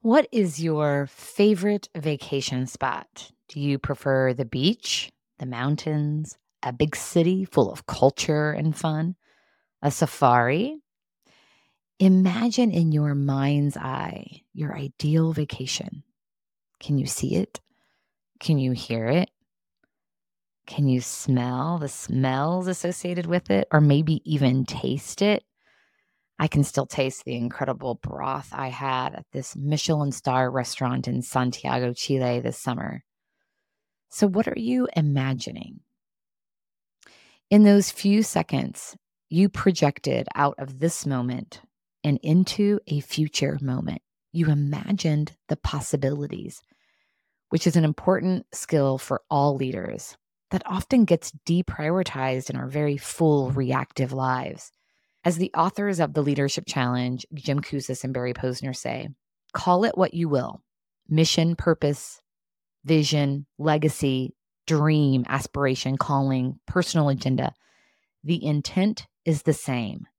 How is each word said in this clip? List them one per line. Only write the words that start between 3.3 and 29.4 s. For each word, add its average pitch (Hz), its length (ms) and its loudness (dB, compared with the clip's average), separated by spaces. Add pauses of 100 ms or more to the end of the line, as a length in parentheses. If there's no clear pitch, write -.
Do 151 100 -10
you 143 200 0
prefer 131 540 0
the 123 120 -4
beach, - 680 -2 (280)
the 131 80 -8
mountains, 147 920 -2 (240)
a 127 100 -2
big 147 240 0
city 185 500 2
full 107 260 2
of - 160 -14
culture 151 640 2
and 151 260 -2
fun, 160 380 -2 (680)
a 143 80 2
safari? 143 880 2 (1200)
Imagine 190 720 4
in 170 200 2
your 147 240 2
mind's 139 600 0
eye - 680 -8 (100)
your 151 220 -6
ideal 151 580 0
vacation. 147 680 -6 (760)
Can 143 200 0
you 131 80 -2
see - 280 -4
it? - 240 -4 (800)
Can 151 200 2
you 127 140 0
hear 113 340 -4
it? 165 240 0 (1400)
Can 143 200 0
you 127 140 2
smell 127 800 -2
the 143 100 -4
smells 139 800 -2
associated 175 580 -4
with 175 240 -2
it, 196 220 2
or 151 100 8
maybe 151 400 4 (100)
even 135 320 2
taste - 600 -4
it? 208 200 2 (960)
I 156 80 2
can 147 160 2
still 135 220 -2
taste 135 400 -4
the 131 100 -6
incredible 123 600 -4
broth 139 560 -8
I 131 160 -6
had 131 480 -4
at - 160 -14
this - 240 -10